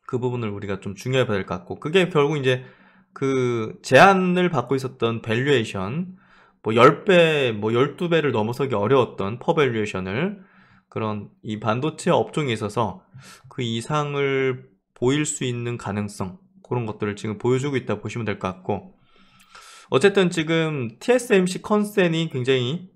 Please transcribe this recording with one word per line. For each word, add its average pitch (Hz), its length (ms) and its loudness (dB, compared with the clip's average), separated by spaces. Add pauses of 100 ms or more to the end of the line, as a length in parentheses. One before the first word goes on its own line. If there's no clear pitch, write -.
그 127 120 -6
부분을 120 300 -4
우리가 101 300 -6
좀 98 160 -10
중요해 127 320 0
봐야 104 100 -2
될 95 80 -4
것 92 100 -6
같고, 90 240 -10
그게 170 300 0
결국 151 280 2
이제 127 280 -2 (480)
그 123 720 -2
제안을 180 680 6
받고 139 260 -2
있었던 117 460 -2
밸류에이션, 120 960 -2 (460)
뭐, 110 120 0
열 135 280 8
배, 160 480 4
뭐, 107 220 -2
열두 143 360 0
배를 156 220 2
넘어서기 120 420 -2
어려웠던 110 680 2
퍼밸류에이션을 120 1040 -2 (480)
그런 107 400 -6 (140)
이 107 160 -6
반도체 123 500 -2
업종에 135 420 0
있어서 107 540 -4 (420)
그 - 140 -10
이상을 135 1080 -2 (240)
보일 143 320 0
수 - 200 -6
있는 120 320 -4
가능성, 101 640 -6 (280)
그런 123 180 -4
것들을 104 300 -4
지금 107 220 -8
보여주고 131 400 0
있다 107 240 -4
보시면 113 240 -8
될 101 140 -4
것 95 80 -4
같고, - 500 -8 (920)
어쨌든 190 400 4
지금 156 680 -2
티에스엠씨 208 640 2
컨센이 185 680 0
굉장히 127 680 0